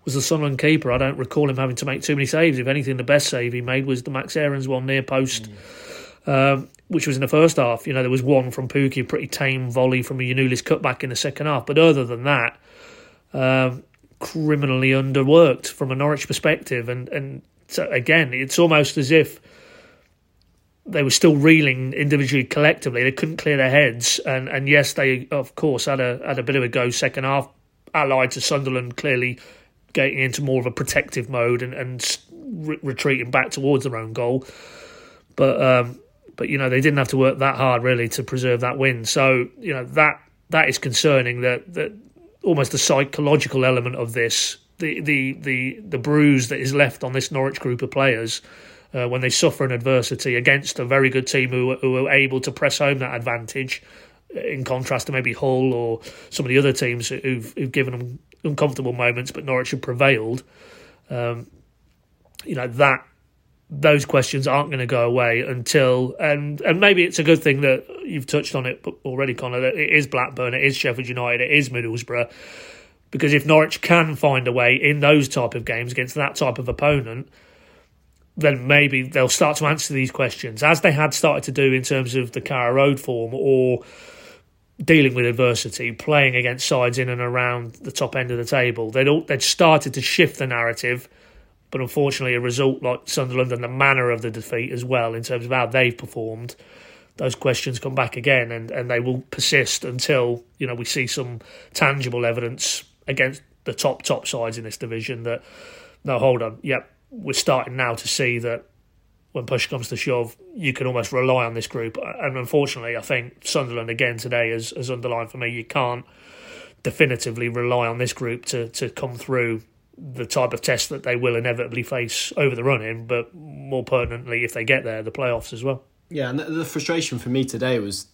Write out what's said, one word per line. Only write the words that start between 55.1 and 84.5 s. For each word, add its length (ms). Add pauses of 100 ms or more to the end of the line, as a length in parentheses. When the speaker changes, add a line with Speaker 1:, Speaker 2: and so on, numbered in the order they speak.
Speaker 1:
maybe 200
Hull 420
or 260 (300)
some 160
of 20
the 100
other 140
teams 360
who've, 480
who've 160
given 260
them 200 (260)
uncomfortable 480
moments, 380
but 140
Norwich 280
have 100
prevailed. 600 (680)
Um, 360 (1000)
you 100
know, 120
that, 400 (640)
those 320
questions 440
aren't 220
gonna 160
go 200
away 360
until, 760
and, 440
and 180
maybe 240
it's 140
a 40
good 200
thing 180
that 240 (200)
you've 220
touched 280
on 120
it 180 (200)
already, 300
Connor, 260
that 140
it 160
is 160
Blackburn, 480
it 100
is 120
Sheffield 300
United, 360
it 100
is 160
Middlesbrough, 640 (800)
because 240
if 120
Norwich 340
can 360
find 320
a 40
way 220
in 260
those 280
type 260
of 100
games 280
against 240
that 180
type 240
of 100
opponent, 600 (1080)
then 300
maybe 360
they'll 260
start 300
to 80
answer 260
these 180
questions, 520
as 180
they 120
had 220
started 300
to 80
do 200
in 100
terms 320
of 180
the 80
Carrow 320
Road 260
form 360
or 500 (1000)